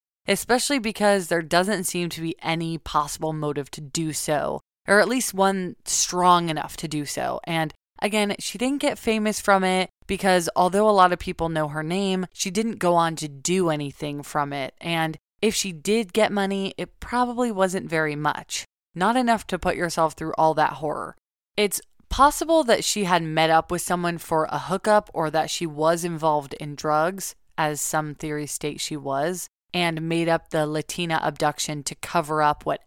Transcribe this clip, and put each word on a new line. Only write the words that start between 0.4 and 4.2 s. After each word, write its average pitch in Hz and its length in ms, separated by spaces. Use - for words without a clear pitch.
because 202 480
there 170 160
doesn't 180 400
seem 175 280
to 160 100
be 165 220
any 165 360
possible 156 540
motive 147 400
to - 80
do 156 320
so, 143 480